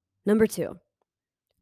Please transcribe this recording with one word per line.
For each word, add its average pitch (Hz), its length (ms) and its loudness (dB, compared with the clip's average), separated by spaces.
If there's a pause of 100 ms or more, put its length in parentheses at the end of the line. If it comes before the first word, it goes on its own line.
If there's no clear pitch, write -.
(240)
Number 214 240 2
two, - 320 -8 (800)